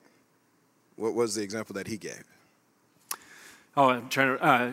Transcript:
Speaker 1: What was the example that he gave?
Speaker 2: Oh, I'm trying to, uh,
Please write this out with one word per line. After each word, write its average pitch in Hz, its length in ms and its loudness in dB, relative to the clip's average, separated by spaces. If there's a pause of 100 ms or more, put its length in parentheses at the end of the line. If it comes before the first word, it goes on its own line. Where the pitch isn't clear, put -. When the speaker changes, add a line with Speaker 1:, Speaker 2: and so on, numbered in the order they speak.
(960)
Speaker 1:
What 107 180 -4
was 113 200 -2
the 107 80 -4
example 104 320 -10
that 95 120 -8
he 110 120 -8
gave? 76 260 -14 (1500)
Speaker 2:
Oh, 135 140 6
I'm 123 180 -2
trying 135 280 2
to, 175 80 -4
uh, 123 280 4